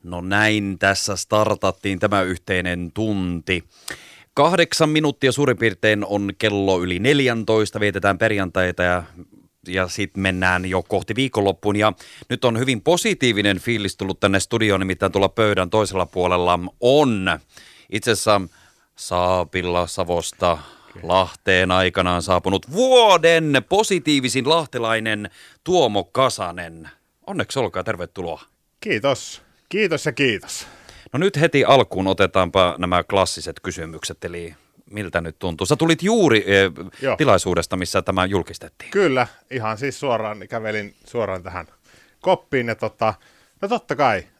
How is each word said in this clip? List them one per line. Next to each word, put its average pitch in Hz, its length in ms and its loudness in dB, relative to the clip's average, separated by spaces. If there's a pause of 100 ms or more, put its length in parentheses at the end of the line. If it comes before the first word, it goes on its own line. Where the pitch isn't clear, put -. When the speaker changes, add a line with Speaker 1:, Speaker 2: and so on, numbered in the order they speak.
Speaker 1:
No 87 180 -10
näin 101 580 0
tässä 98 360 0
startattiin 98 840 0
tämä 101 220 2
yhteinen 90 720 -4
tunti. 92 680 -2 (720)
Kahdeksan 165 560 2
minuuttia 151 420 2
suurin 127 260 2
piirtein 107 480 2
on 101 320 -2
kello 98 440 2
yli 90 180 -2
neljäntoista, 113 800 0
vietetään 98 380 0
perjantaita 92 680 0
ja, 90 200 0 (640)
ja 92 200 -2
sit 98 300 -6
mennään 92 480 0
jo 90 180 -2
kohti 101 320 -4
viikonloppuun. 104 600 0
Ja 107 180 2 (360)
nyt - 160 -4
on 117 140 2
hyvin 127 220 -2
positiivinen 117 760 2
fiilis 104 380 -4
tullut 95 220 -6
tänne 98 200 2
studioon, 107 400 0
nimittäin 92 320 -2
tuolla 98 180 2
pöydän 101 400 0
toisella 95 360 0
puolella 90 540 0 (200)
on 117 600 2 (500)
itse 107 220 -2
asiassa 104 300 2 (540)
Saapilla 90 920 -2
Savosta 87 640 -2 (380)
Speaker 2:
Okei. - 140 -20
Speaker 1:
Lahteen 92 680 0
aikanaan 90 500 0
saapunut 92 500 -2
vuoden 170 1000 4
positiivisin 139 800 0
lahtelainen 113 800 -2 (340)
Tuomo 123 400 2
Kasanen. 87 840 -4 (380)
Onneksi 139 320 -6
olkaa, 95 240 -4
tervetuloa. 87 580 -10 (400)
Speaker 2:
Kiitos. 139 600 -4 (280)
Kiitos 175 360 -2
ja 151 60 -2
kiitos. 117 560 -4 (460)
Speaker 1:
No - 60 -2
nyt 185 200 0
heti 151 260 4
alkuun 110 420 4
otetaanpa 92 720 2
nämä 90 260 0
klassiset 92 560 -2
kysymykset, 82 640 -10
eli 85 300 -12 (360)
miltä 95 300 -4
nyt 82 180 -10
tuntuu? 85 280 -4
Sä 143 80 4
tulit 165 280 0
juuri, 170 440 4
eh, 98 240 6 (300)
Speaker 2:
Joo. 131 140 0
Speaker 1:
tilaisuudesta, 92 640 2
missä 90 240 -2
tämä 92 240 0
julkistettiin. 92 640 -6
Speaker 2:
Kyllä, 135 360 0 (240)
ihan 110 260 -6
siis 131 220 -8
suoraan, 110 400 -4 (100)
kävelin 107 460 -6 (100)
suoraan 95 380 -6
tähän 87 240 -12 (540)
koppiin 139 460 0
ja 113 80 -4
tota, 110 380 -2 (480)
no 202 60 -6
totta 208 280 -4
kai 117 280 2 (160)